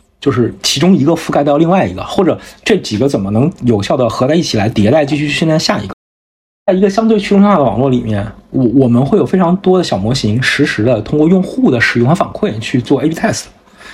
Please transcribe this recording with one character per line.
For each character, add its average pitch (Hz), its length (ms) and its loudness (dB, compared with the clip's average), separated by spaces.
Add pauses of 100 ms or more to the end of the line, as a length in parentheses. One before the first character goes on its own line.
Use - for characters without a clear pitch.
(200)
就 - 100 -4
是 113 320 0
其 - 200 -4
中 190 120 4
一 139 120 2
个 160 80 2
覆 160 180 -6
盖 156 100 0
掉 143 160 2
另 165 120 2
外 175 180 2
一 90 80 -8
个， 92 80 -10
或 - 180 -4
者 143 160 0 (280)
这 214 100 2
几 - 220 -4
个 131 100 2
怎 139 100 -2
么 98 140 -4
能 123 180 2 (140)
有 117 180 2
效 156 140 -2
的 123 140 0
合 127 180 -2
在 151 80 2
一 175 60 2
起 123 160 -4
来 107 120 0
迭 113 220 0
代， 151 140 2
继 143 100 -4
续 147 140 -2
训 160 180 -2
练 156 100 2
下 196 220 -2
一 - 80 -8
个？ - 80 -14 (720)
在 - 60 2
一 185 80 0
个 202 80 4
相 226 180 0
对 220 120 2
去 202 100 -4
中 202 80 2
心 202 100 6
化 202 100 4
的 143 60 2
网 107 140 0
络 135 140 0
里 120 100 0
面， 107 240 -4 (240)
我， 131 240 0
我 131 140 4
们 120 180 2
会 190 140 2
有 135 60 0
非 185 120 -2
常 180 200 2
多 190 200 2
的 175 60 0
小 - 160 -4
模 107 120 -2
型， 120 300 -2
实 139 240 0
时 - 160 -2
的 113 180 2
通 147 200 -2
过 156 100 4
用 185 140 2
户 247 260 0
的 120 100 0
使 - 200 0
用 120 100 2
和 170 60 2
反 - 140 -2
馈 110 300 -6
去 123 220 -4
做 135 220 0
A 151 40 2
B 160 60 -2
test， - 300 -4 (500)